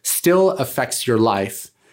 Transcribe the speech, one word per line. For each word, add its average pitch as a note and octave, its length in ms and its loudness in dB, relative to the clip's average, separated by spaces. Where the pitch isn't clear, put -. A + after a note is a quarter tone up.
still F#3 500 2
affects C3+ 520 -6
your A#2 140 2
life. G2 540 0